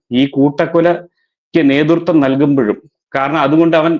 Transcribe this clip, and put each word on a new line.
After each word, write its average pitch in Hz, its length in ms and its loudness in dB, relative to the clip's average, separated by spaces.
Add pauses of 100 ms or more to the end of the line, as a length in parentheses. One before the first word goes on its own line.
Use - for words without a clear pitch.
(120)
ഈ 127 140 0
കൂട്ടക്കൊലയ്ക്ക് 160 1400 -2
നേതൃത്വം 160 500 0
നൽകുമ്പോഴും. 135 720 -2 (260)
കാരണം 139 240 -4
അതുകൊണ്ട് 160 380 2
അവൻ, 160 220 0